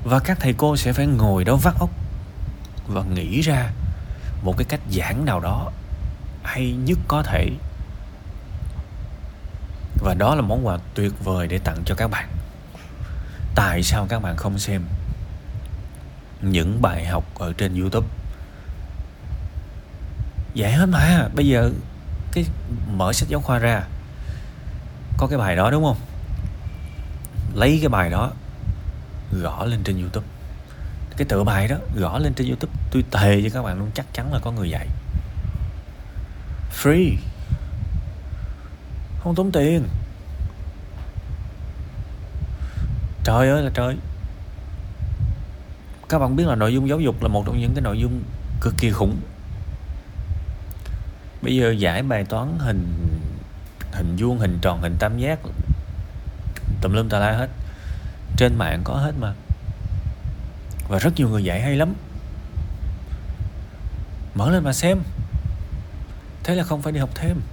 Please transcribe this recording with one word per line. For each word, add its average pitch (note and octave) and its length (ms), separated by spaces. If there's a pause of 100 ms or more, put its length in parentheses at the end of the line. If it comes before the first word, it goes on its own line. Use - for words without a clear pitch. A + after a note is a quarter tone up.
Và B2+ 160
các F3+ 200
thầy - 140
cô D3+ 240
sẽ - 160
phải C#3 140
ngồi A2 360
đó A2+ 120
vắt E3+ 240
óc F3 100 (960)
và G2+ 160
nghĩ F#2 380
ra C3+ 300 (720)
một F#2 140
cái B2+ 80
cách D3 140 (120)
giảng F#2+ 340
nào G2+ 140
đó - 320 (720)
hay B2+ 280
nhất B2+ 260 (100)
có D3+ 160
thể. E2 260 (2500)
Và F#2+ 120
đó G#2+ 220
là D3 60
món A#2 260
quà F2+ 100 (160)
tuyệt G2+ 200 (100)
vời F#2 240
để F2 120
tặng E2 260
cho G2+ 100
các A2 120
bạn. - 220 (1300)
Tại F2 280
sao G#2 260
các A2+ 120
bạn F2 160
không G2 220
xem G2 220 (1600)
những F#2+ 400
bài F2 240
học E2+ 180 (160)
ở E2+ 140
trên F#2 260
YouTube? F#2+ 280 (2500)
Dễ G#2+ 180
hết D#3 140
mà. D#3+ 500
Bây C#3+ 120
giờ B2+ 240 (600)
cái E3+ 140 (460)
mở F#2+ 220
sách - 160
giáo F#2+ 120
khoa B2 180
ra, A2+ 240 (1300)
có C3+ 100
cái C#3 120
bài F#2+ 160
đó G2 160
đúng D#3 120
không? B2+ 140 (1600)
Lấy C3 280
cái D3+ 80
bài F#2 200
đó, G2+ 220 (1000)
gõ F2 340
lên A#2 180
trên F#2 180
YouTube. F#2 260 (920)
Cái - 100
tựa G2+ 160
bài G2+ 240
đó, - 80 (200)
gõ F#2+ 240
lên D3 140
trên B2+ 140
YouTube. - 260 (180)
Tôi C3 200
thề G2+ 300
với A2 80
các B2 120
bạn F#2+ 180
luôn, G#2 140
chắc C#3 200
chắn C3 200
là C3 60
có A#2 120
người G#2 180
dạy. - 180 (2000)
Free. D3+ 320 (2000)
Không E3+ 120
tốn F#3+ 160
tiền. D#3 360 (3250)
Trời A#2+ 260
ơi D3 140
là C3+ 100
trời. B2 240 (2000)
Các D#3+ 100
bạn C3 160
biết E3+ 120
là C3+ 80
nội G#2+ 180
dung C3+ 160
giáo D#3+ 100
dục B2+ 220
là G#2+ 60
một G#2 180
trong A#2+ 140
những A#2+ 140
cái - 80
nội A2 180
dung A#2+ 240 (380)
cực A2+ 160
kỳ A2+ 140
khủng. G2+ 260 (2250)
Bây B2+ 140
giờ A#2+ 160
giải G2 320
bài A#2 200
toán C3 360
hình, G2 340 (1000)
hình F2 260
vuông, A#2+ 200
hình F2+ 220
tròn, F2 200
hình E2+ 180
tam G#2+ 180
giác, C3+ 220 (1400)
tùm G2 120
lum A2+ 160
tà G#2 100
la G#2 120
hết. B2 180 (880)
Trên B2 180
mạng E2+ 280
có B2+ 100
hết C#3 260
mà. G#2 140 (1500)
Và G2 120
rất E3+ 160
nhiều C3 140
người G#2+ 140
dạy F2+ 180
hay C#3 140
lắm. E3 180 (2500)
Mở A2 160
lên F3+ 120
mà C#3 100
xem. F#3 260 (1400)
Thế F3 120
là F3+ 80
không D#3 180
phải D#3 120
đi D3 60
học C3+ 160
thêm. E3+ 260 (120)